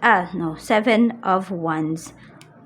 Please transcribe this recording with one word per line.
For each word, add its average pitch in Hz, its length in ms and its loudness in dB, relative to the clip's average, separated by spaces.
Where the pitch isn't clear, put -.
ah, 190 320 4
no, 165 240 -6
Seven 226 640 2
of 190 320 -2
Wands. 160 640 -6